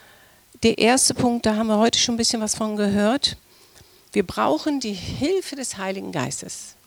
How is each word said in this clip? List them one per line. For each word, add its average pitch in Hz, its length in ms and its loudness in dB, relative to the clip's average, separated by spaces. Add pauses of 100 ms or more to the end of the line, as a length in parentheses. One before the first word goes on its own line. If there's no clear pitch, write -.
(640)
Der 226 140 4
erste 254 360 4
Punkt, 240 320 0
da 214 120 2
haben 226 100 0
wir 214 100 2
heute 220 220 4
schon 240 160 0
ein - 20 -4
bisschen 226 240 0
was 214 140 -2
von 214 200 -4
gehört. 208 600 2 (800)
Wir 202 100 2
brauchen 269 560 0
die 214 140 -4
Hilfe 285 640 -4
des 254 200 -8
Heiligen 190 340 -6
Geistes. - 640 -6 (120)